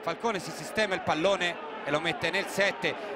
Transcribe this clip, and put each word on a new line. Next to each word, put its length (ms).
Falcone 380
si 120
sistema 440
il 60
pallone 720
e 80
lo 80
mette 320
nel 160
sette, 480